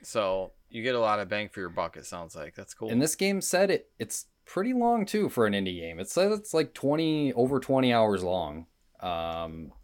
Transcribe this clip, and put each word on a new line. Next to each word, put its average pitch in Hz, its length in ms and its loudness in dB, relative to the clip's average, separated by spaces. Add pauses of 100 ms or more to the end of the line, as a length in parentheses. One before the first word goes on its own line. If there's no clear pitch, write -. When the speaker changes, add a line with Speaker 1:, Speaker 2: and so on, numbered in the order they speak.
Speaker 1:
so 95 500 -2 (180)
you 113 120 -8
get 127 120 0
a 120 60 2
lot 107 200 2
of 95 80 -6
bang 104 220 -4
for 101 100 -10
your 87 80 -6
buck, 85 280 -4
it - 100 -16
sounds 85 280 -12
like. 80 220 -12
That's - 180 -16
cool. 110 160 -6
Speaker 2:
And 117 100 4
this 156 140 2
game 196 280 0
said 190 280 4
it, - 280 -2
it's - 280 -8 (200)
pretty 220 260 -2
long, 233 320 2
too, 208 240 0
for 113 180 4
an 101 60 2
indie 95 260 -2
game. 82 220 -8
It 98 80 -8
says 202 280 2
it's, 208 180 -8
like, 160 180 2
twenty, 151 600 0
over 131 260 2
twenty 131 320 4
hours 107 320 4
long. 82 420 -2 (340)
Um, 82 720 -6 (120)